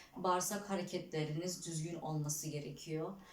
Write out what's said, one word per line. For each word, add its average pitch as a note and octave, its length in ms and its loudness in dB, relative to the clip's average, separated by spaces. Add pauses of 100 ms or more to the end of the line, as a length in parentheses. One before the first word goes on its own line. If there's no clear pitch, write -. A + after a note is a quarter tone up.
(160)
Bağırsak F#3 540 4
hareketleriniz F3 960 0
düzgün E3 300 0
olması D3+ 520 0
gerekiyor. D#3 680 -2 (200)